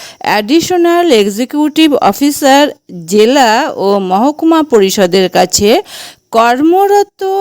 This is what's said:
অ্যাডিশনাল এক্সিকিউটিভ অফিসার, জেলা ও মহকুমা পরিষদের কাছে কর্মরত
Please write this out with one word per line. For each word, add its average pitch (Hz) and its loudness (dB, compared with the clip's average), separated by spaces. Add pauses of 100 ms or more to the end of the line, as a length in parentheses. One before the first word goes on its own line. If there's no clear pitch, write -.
(260)
অ্যাডিশনাল 339 0 (140)
এক্সিকিউটিভ 285 -2 (220)
অফিসার, 277 2 (480)
জেলা 226 2 (340)
ও 196 0 (220)
মহকুমা 302 0 (120)
পরিষদের 190 2 (100)
কাছে 185 0 (680)
কর্মরত 381 0 (180)